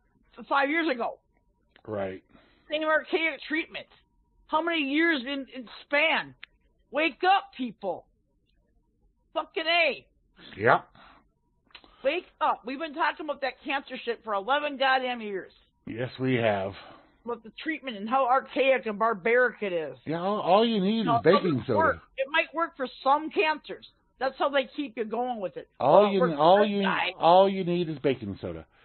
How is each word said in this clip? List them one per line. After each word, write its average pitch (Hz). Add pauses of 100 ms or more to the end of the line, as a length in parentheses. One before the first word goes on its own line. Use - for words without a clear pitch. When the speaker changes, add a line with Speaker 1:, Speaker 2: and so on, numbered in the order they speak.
(400)
Speaker 1:
f-, 220
five 277
years 320
ago. 233 (680)
Speaker 2:
Right. 98 (440)
Speaker 1:
Same 311
archaic 311
treatment. 294 (600)
How 311
many 330
years 294
in, 277
in 240 (160)
span? 277 (560)
Wake 294
up, 381
people. 196 (1300)
Fucking 320
A. 320 (500)
Speaker 2:
Yep. 120 (1120)
Speaker 1:
Wake 320 (160)
up. 269
We've 262
been 320
talking 311
about 285
that 254 (120)
cancer 262 (100)
shit 233
for 220
eleven 269
goddamn 254
years. 202 (340)
Speaker 2:
Yes, 120 (100)
we 131
have. 101 (520)
Speaker 1:
About 226
the 220 (100)
treatment 269
and 208
how 269
archaic 262
and 208
barbaric 226
it 196
is. 151 (100)
Speaker 2:
Yeah, 160
all, 196
all 196
you 220
need 214
Speaker 1:
No, 233
Speaker 2:
is -
Speaker 1:
it 151
doesn't 190
Speaker 2:
baking 147
soda. 120
Speaker 1:
work. 311 (200)
It 269
might 320
work 330
for 254 (160)
some 302
cancers. 311 (320)
That's 269
how 302
they 269
keep 277
you 233
going 226
with 180
it. 156 (100)
Speaker 2:
All 160
Speaker 1:
Well, 208
it 196
Speaker 2:
you, 190
Speaker 1:
works 170
for 143
Speaker 2:
all 180
Speaker 1:
this 214
Speaker 2:
you, 202
Speaker 1:
guy. 175 (100)
Speaker 2:
all 185
you 190
need 175
is 151
baking 113
soda. 82 (200)